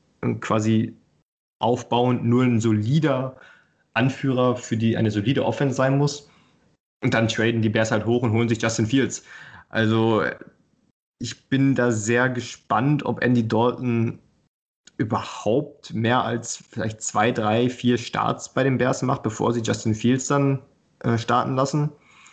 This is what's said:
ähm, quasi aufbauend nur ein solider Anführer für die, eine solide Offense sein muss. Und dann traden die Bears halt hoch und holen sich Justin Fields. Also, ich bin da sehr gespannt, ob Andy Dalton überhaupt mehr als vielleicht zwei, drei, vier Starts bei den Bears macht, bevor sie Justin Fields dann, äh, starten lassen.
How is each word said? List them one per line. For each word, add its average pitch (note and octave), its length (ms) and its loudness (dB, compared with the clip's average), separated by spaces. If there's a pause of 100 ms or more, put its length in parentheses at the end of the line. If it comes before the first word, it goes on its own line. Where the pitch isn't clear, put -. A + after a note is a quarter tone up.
(220)
ähm, A2+ 180 -2
quasi A2 560 0 (640)
aufbauend B2 640 0
nur A#2+ 180 4
ein B2 160 2
solider B2+ 800 0 (540)
Anführer B2+ 600 0
für A#2 220 -6
die, A2 180 2
eine A2 140 2
solide G#2+ 340 0
Offense C3+ 320 -2
sein C3+ 220 2
muss. C#3+ 320 -2 (720)
Und A#2 100 0
dann A2+ 140 2
traden A2+ 340 0
die A2 80 2
Bears A2 220 0
halt G#2 140 0
hoch A#2+ 180 0
und A#2 80 0
holen A2+ 180 2
sich A2+ 120 -2
Justin A2+ 240 0
Fields. B2 400 -2 (440)
Also, A2 540 2 (960)
ich - 300 -12
bin C3+ 240 4
da B2 180 2
sehr A#2 380 2
gespannt, B2 760 -2
ob - 180 -4
Andy A#2+ 240 2
Dalton A#2 720 0 (800)
überhaupt - 960 -4
mehr A2+ 300 2
als A2+ 340 -6
vielleicht A2 440 -8
zwei, G#2+ 300 0
drei, A#2 380 0
vier B2 280 0
Starts A2+ 560 -4
bei C3 100 0
den C3 140 2
Bears B2+ 260 0
macht, C3 200 -2
bevor A#2 300 -2
sie A#2 80 -4
Justin A2 340 -2
Fields B2+ 320 0
dann, C#3 340 0 (380)
äh, A#2 180 0
starten A#2+ 380 0
lassen. D3 360 0 (420)